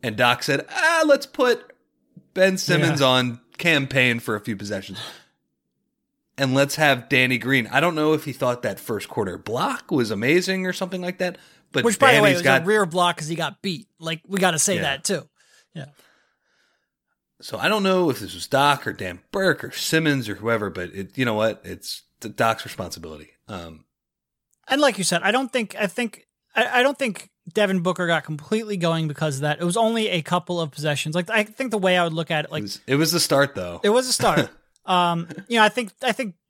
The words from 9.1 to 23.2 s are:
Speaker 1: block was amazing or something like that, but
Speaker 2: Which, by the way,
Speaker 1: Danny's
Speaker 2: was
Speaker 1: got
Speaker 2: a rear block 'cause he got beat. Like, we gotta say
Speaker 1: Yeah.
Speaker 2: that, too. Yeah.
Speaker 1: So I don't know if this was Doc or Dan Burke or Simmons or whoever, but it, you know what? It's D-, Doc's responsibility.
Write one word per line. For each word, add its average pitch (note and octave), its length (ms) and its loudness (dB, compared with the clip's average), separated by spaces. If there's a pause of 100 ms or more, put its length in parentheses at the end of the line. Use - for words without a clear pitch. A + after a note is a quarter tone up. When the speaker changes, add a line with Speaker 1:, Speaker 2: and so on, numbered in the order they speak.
Speaker 1:
block E3 520 -6
was B2 200 0
amazing F3 560 0
or F#3 80 -4
something F#3 260 -6
like F3+ 180 -8
that, F3+ 200 -4 (340)
but C#3+ 120 0
Speaker 2:
Which, A#3 140 2
by C4+ 160 8
the - 60 6
way, G#3 80 6
Speaker 1:
Danny's F3+ 120 4
Speaker 2:
was - 20 -6
Speaker 1:
got C#3 200 4
Speaker 2:
a - 40 -8
rear G#3+ 180 4
block F3 320 0
'cause D3+ 120 -8
he E3+ 60 -4
got D#3 280 -6
beat. E3 260 -8 (100)
Like, D#3+ 280 -8
we F#3+ 140 -2
gotta F3 180 2
say F#3+ 160 0
Speaker 1:
Yeah. E3+ 80 -2
Speaker 2:
that, C#3 220 -4
too. E3 220 -4 (480)
Yeah. C#3+ 120 -12 (1500)
Speaker 1:
So - 160 -12
I A2 120 -2
don't G#3+ 140 2
know F#3 280 4
if A#2+ 100 -2
this F2 140 -12
was F2 120 -10
Doc C#3 400 2
or G#2 60 -4
Dan F2+ 280 -10 (120)
Burke F#3+ 320 0
or C#3 60 -12
Simmons D3 580 0
or G2+ 60 -6
whoever, G#2 340 -2
but F2 260 -8
it, F#2+ 220 -12
you C3 80 0
know A#2 80 0
what? G#2+ 320 0
It's - 380 -12 (180)
D-, A2+ 100 -12
Doc's A2+ 340 0
responsibility. E2 680 -12 (180)